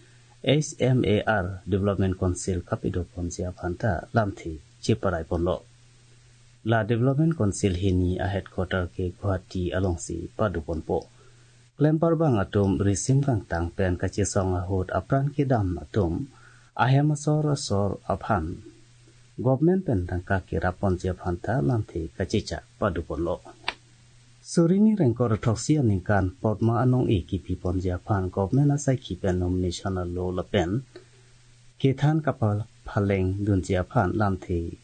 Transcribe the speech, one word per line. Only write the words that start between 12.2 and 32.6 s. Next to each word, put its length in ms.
atum 400
risim 400
kang 320
tang 240
pen 240
kache 240
song 320
ahot 400
apran 400
ke 80
dam 400
atum 480
ahem 320
asor 400
asor 560
aphan. 560
Government 500
pen 220
tang 160
ka 160
ke 240
rapon 320
si 160
aphan 240
ta 240
lam 240
thi 320
kache 320
cha 120
padu 240
pon 240
lo. 80
Surini 560
rengkor 480
thoksi 400
aningkan 560
potma 400
anong 320
e 160
ki 160
pi 160
pon 240
si 80
aphan 400
government 400
asai 320
ki 160
pen 240
nomination 560
a 60
lo 160
la 160
pen. 220
Kethan 480
kapal 340